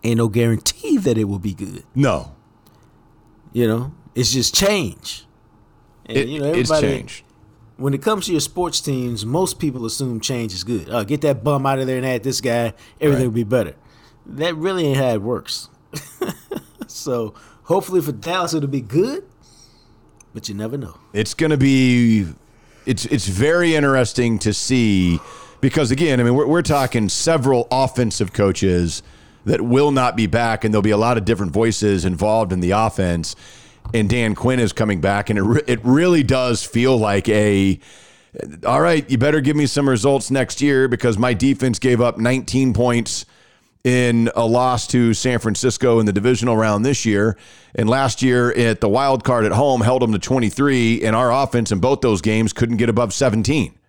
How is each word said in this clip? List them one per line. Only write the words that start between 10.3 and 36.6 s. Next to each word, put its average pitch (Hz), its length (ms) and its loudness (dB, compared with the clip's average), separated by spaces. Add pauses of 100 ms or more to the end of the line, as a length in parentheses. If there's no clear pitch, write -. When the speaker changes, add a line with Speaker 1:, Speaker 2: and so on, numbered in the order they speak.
Speaker 1:
is 98 120 -10
good. 104 260 -6
"Oh, 113 140 -2
get 143 180 -4
that 139 200 0
bum 139 220 0
out 135 140 0
of 131 80 -2
there 131 100 -4
and 127 100 -4
add 127 180 -2
this 131 160 -4
guy. 117 340 -2 (260)
Everything 139 240 2
Speaker 2:
Right. - 40 0
Speaker 1:
will - 40 -2
be 117 120 -2
better." 104 300 -2 (520)
That 156 300 -6
really 175 300 -2
ain't 135 120 0
how 135 160 0
it 101 80 -4
works. - 500 -8
<laughs> - 60 -20 (1080)
So 117 480 -6 (300)
hopefully 185 360 0
for 143 120 -6
Dallas, 170 420 -4
it'll 143 140 -2
be 135 120 -4
good, 202 440 -2 (1080)
but - 160 -12
you 104 60 -10
never 110 240 -8
know. 98 180 -14 (160)
Speaker 2:
It's 107 220 -4
gonna 151 240 2
be, 123 680 4 (600)
it's, 120 200 -2
it's 104 220 -2
very 160 460 2
interesting 127 680 2
to 104 140 0
see 98 640 2 (400)
because, 135 300 0
again, 139 280 2
I 123 40 2
mean, 120 120 4
we're, 139 120 2
we're 160 160 2
talking 127 480 0
several 135 600 0
offensive 123 640 -2
coaches 90 680 0 (420)
that - 160 0
will 131 300 2
not 127 260 0
be 110 100 2
back, 113 380 0
and 107 80 0
there'll 107 100 2
be 107 80 2
a 104 60 2
lot 117 220 2
of 98 80 -4
different 101 260 -2
voices 104 540 0
involved 98 460 0
in 92 80 -2
the 90 100 0
offense. 95 680 0 (560)
And 107 160 2
Dan 113 260 0
Quinn 127 240 0
is 113 140 0
coming 104 300 -2
back, 101 280 0
and 104 80 0
it 98 40 0
re-, 113 240 2
it 120 180 -2
really 156 380 4
does 127 420 0